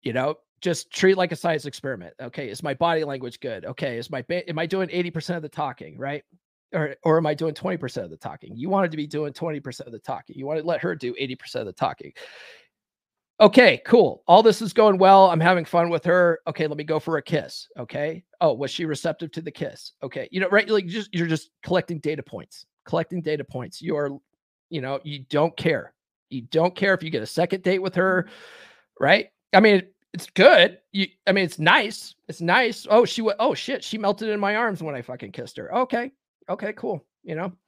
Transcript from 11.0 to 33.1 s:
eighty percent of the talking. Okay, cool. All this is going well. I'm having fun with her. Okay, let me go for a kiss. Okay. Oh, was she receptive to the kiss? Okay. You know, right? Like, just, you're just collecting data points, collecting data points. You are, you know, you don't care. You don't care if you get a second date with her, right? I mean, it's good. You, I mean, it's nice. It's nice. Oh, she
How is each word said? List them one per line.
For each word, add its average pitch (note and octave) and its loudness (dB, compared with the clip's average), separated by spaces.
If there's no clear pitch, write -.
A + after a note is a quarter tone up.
eighty B2+ -6
percent - -10
of A2 -8
the A#2 -14
talking. - -4
Okay, G#3+ 8
cool. G3+ 4
All F#3+ 8
this A3 4
is G#3+ -6
going G#3 6
well. F#3+ 8
I'm E3+ 0
having F3 4
fun E3+ 0
with E3+ -2
her. F3 4
Okay, D#3 -4
let D3 -6
me D3+ -8
go D#3 -2
for D#3 -2
a C#3 -4
kiss. - -6
Okay. D3 -8
Oh, D#3 4
was C3+ -4
she F3 -6
receptive D#3 -6
to D#3+ -10
the D#3+ -12
kiss? - -12
Okay. C3+ -10
You F#3 -4
know, F#3+ -2
right? G#3 4
Like, G#3 0
just, G3+ -8
you're E3+ -2
just D#3+ -4
collecting E3+ -4
data C#3+ -6
points, - -18
collecting E3+ -4
data D3 -6
points. B2 -12
You D#3+ -6
are, C#3+ -4
you D#3+ -8
know, C3+ -8
you D3 -12
don't D#3 0
care. D3 -4
You C3 -8
don't E3 0
care G3 0
if F3+ -4
you D#3+ -8
get A#2 -4
a G#2+ -8
second F3+ -2
date F#3 0
with F#3 -6
her, F#3 0
right? F#3 2
I G3 10
mean, G#3 6
it's - -12
good. F#3+ 8
You, G3 -2
I F#3+ 2
mean, F#3+ 2
it's - -8
nice. G#3+ 2
It's - -12
nice. A3 0
Oh, A3 6
she A3+ -6